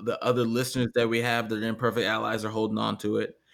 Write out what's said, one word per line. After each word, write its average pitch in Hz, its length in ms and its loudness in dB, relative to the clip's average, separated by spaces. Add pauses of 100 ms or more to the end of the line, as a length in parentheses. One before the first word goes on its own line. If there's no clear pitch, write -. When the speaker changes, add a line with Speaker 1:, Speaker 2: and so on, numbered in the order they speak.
Speaker 1:
Mm. 104 60 -12
Speaker 2:
the 113 180 -2
other 120 220 2
listeners 123 480 0
that 117 160 2
we 117 100 2
have 117 300 0
that 107 120 -2
are 110 40 -2
Imperfect 113 400 0
Allies 110 400 0
are 107 40 -4
holding 110 280 0
on 110 200 0
to 107 200 0
it. 107 200 -4 (160)